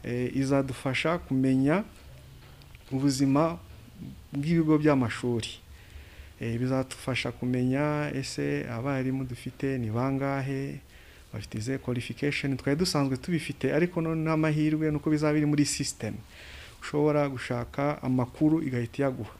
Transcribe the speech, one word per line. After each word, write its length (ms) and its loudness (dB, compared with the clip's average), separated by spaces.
eh, 320 -2
izadufasha 800 0
kumenya 640 2
ubuzima 680 4
bw'ibigo 440 4
by'amashuri. 720 2
Eh, 200 -4
bizadufasha 720 -2
kumenya 800 0
ese 580 -2
abarimu 520 -2
dufite 540 -4
ni 140 -2
bangahe, 880 -2
bafite 240 -8
izihe 200 -2
qualification. 800 -2
Twari 220 0
dusanzwe 380 2
tubifite, 560 -2
ariko 280 2
none 220 -2
n'amahirwe 680 2
nuko 180 0
bizaba 240 4
biri 120 4
muri 200 6
system. 500 -4
Ushobora 480 2
gushaka 760 -2
amakuru 600 2
igahita 400 -2
iyaguha. 360 -2